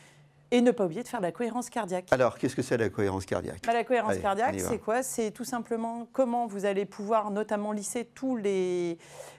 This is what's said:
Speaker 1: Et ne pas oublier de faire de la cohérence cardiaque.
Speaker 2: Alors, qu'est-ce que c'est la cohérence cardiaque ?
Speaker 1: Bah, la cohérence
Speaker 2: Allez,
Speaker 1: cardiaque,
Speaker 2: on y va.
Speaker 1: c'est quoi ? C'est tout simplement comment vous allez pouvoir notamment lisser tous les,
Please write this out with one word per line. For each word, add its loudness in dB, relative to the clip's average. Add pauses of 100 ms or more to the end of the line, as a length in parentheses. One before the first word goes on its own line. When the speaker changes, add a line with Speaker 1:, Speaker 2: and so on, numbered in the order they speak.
(520)
Speaker 1:
Et 6
ne 8
pas 0
oublier -2
de -18
faire -6
de 0
la 0
cohérence -4
cardiaque. -4
Speaker 2:
Alors, 6
qu'est-ce -2
que 0
c'est 0
la 2
cohérence 0
cardiaque ? -4
Speaker 1:
Bah, 2
la 2
cohérence 2
Speaker 2:
Allez, 0
Speaker 1:
cardiaque, 0
Speaker 2:
on -4
y -2
va. -2
Speaker 1:
c'est 0
quoi ? 0
C'est -2
tout -10
simplement -6
comment 2
vous -4
allez 2
pouvoir 0
notamment -2
lisser -4
tous -4
les, 0 (400)